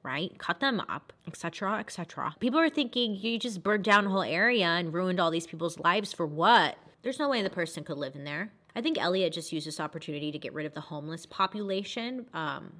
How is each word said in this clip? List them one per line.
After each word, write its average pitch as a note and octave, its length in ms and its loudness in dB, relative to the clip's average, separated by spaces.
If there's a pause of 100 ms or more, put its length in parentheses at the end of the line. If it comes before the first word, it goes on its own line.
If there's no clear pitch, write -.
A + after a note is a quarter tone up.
right? C#3+ 360 -4
Cut - 220 -2
them C4 280 2
up, - 240 -8 (140)
et D#3+ 100 -12
cetera, G3 420 -4
et - 120 -8
cetera. D#3 500 -6
People B3 200 4
are D#4+ 100 6
thinking, A#3+ 440 0
"You A3 240 -2
just G#3+ 240 -4
burned G3+ 220 2
down G#3 220 8
a F#3+ 40 2
whole F#3+ 120 4
area F#3 440 4
and E3+ 260 2
ruined F3+ 260 0
all E3 120 4
these E3 160 0
people's E3 320 -4
lives F#3+ 340 2
for E3 140 -2
what?" E3 500 6 (260)
There's C4 160 -4
no D4 100 0
way B3 140 2
the F#3+ 80 -2
person E3 320 -4
could D3 160 -6
live C#3+ 160 -6
in C#3+ 80 -12
there. D3+ 300 -6 (240)
I A3+ 40 -2
think D4+ 160 0
Elliot F3+ 360 2
just - 200 -8
used D3+ 140 -4
this D#3 140 -6
opportunity D3+ 500 -6
to D3+ 80 -8
get - 160 -10
rid D3+ 120 -6
of D3 80 -10
the D#3+ 60 -8
homeless D#3 460 -10
population. G#3 1080 -4
Um, D3+ 480 -6